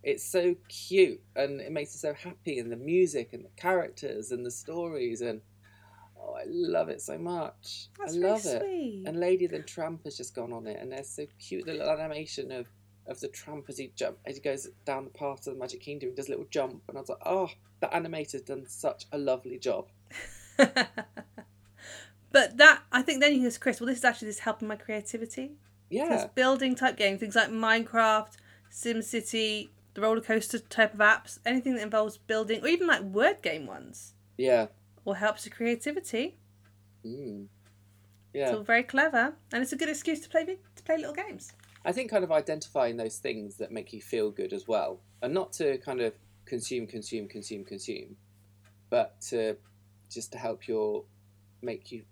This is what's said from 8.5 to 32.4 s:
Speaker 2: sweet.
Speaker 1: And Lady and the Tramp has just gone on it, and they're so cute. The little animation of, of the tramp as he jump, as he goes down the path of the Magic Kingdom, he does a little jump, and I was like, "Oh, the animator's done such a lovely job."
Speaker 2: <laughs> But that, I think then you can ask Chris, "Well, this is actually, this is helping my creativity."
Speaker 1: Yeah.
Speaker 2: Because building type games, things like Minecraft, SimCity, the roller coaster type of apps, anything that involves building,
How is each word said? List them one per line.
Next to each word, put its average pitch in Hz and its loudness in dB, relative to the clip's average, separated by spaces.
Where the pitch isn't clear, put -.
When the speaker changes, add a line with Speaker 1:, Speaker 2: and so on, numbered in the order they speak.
Speaker 2:
sweet. 285 -4
Speaker 1:
And 165 -4
Lady 180 4
and 165 -4
the 151 -6
Tramp 165 -6
has 143 -8
just - -12
gone 120 -6
on 113 -10
it, 104 -8
and - -10
they're 135 -8
so 147 -10
cute. - -8
The 160 -6
little 151 -2
animation 143 -6
of, 123 -8
of - -10
the 143 -8
tramp - -12
as 139 -10
he 139 -8
jump, - -6
as 135 -8
he - -16
goes 139 -2
down 135 -4
the - -14
path 139 -6
of 135 -6
the 127 -10
Magic 123 -8
Kingdom, 143 -6
he 127 -8
does 135 -6
a 139 -6
little - -4
jump, 147 -2
and - -12
I 135 -10
was - -10
like, - -6
"Oh, 180 2
the 151 2
animator's 160 -4
done 135 -8
such - -4
a 147 -4
lovely 131 -2
job." 110 -2
Speaker 2:
<laughs> 262 12
But 247 6
that, 294 8
I 254 2
think 277 0
then 294 6
you 269 4
can 247 4
ask 233 -2
Chris, - 0
"Well, 233 -4
this 247 0
is - -2
actually, 233 2
this 208 -6
is - -10
helping 214 -4
my 214 -4
creativity." 226 -8
Speaker 1:
Yeah. 254 0
Speaker 2:
Because - 2
building 262 4
type 247 2
games, 196 2
things 208 -6
like 220 6
Minecraft, 226 4
SimCity, 220 -2
the 202 -2
roller 220 4
coaster 220 0
type - 4
of 202 -10
apps, - 6
anything 254 2
that 220 -2
involves 214 0
building, 220 -2